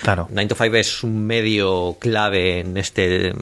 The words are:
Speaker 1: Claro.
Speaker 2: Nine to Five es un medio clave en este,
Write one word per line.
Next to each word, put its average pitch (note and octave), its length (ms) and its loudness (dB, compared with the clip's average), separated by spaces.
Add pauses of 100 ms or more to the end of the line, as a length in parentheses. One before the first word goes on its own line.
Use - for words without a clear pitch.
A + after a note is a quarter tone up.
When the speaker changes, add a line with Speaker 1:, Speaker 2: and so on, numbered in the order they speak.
Speaker 1:
Claro. F2+ 300 0
Speaker 2:
Nine G2+ 160 -2
to A2+ 80 -2
Five A2+ 260 2
es - 240 -4
un A2 220 -2
medio G2+ 720 0
clave G2 600 2
en F#2 180 -4
este, F#2 640 0